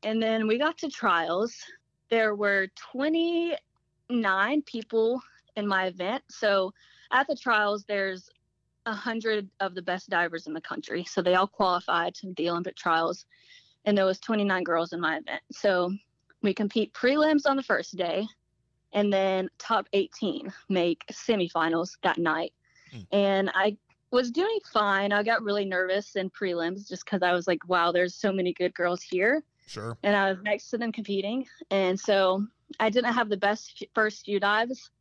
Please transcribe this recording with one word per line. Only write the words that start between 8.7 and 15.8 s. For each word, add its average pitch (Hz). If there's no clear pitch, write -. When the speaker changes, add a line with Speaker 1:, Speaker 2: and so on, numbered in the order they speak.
Speaker 1:
a 226
hundred 214
of 190
the 185
best 180
divers 170
in 156
the 156
country. -
So -
they 180
all 185
qualified 180
to 185
the 170
Olympic 175
trials. 165
And 208
there 190
was 190
twenty-nine 202
girls 170
in 170
my 160
event. -
So 180